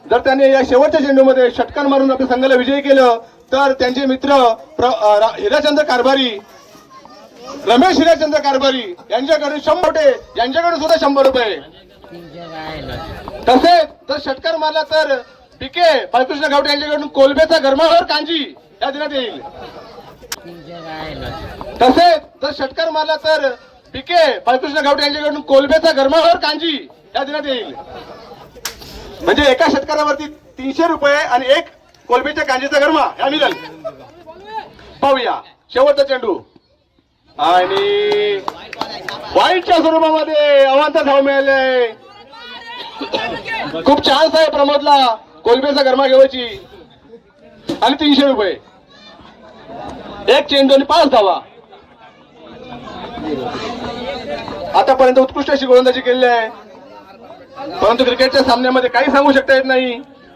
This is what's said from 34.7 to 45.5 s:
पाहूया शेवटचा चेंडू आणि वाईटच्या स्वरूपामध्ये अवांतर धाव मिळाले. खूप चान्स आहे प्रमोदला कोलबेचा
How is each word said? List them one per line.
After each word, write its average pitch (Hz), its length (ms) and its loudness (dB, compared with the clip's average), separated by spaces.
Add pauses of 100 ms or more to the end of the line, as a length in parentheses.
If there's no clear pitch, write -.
पाहूया 254 400 0 (320)
शेवटचा 277 300 2
चेंडू 247 360 -2 (1000)
आणि 208 720 2 (1300)
वाईटच्या 349 400 2
स्वरूपामध्ये 311 920 2
अवांतर 294 380 2
धाव 277 180 2
मिळाले. 269 680 2 (1900)
खूप 285 200 2
चान्स 311 340 0
आहे 311 140 4
प्रमोदला 285 640 2
कोलबेचा 262 680 -2